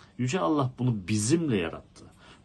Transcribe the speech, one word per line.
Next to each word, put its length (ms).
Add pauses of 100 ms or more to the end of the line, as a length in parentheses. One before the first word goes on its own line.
(180)
Yüce 220
Allah 380
bunu 300
bizimle 480
yarattı. 480 (400)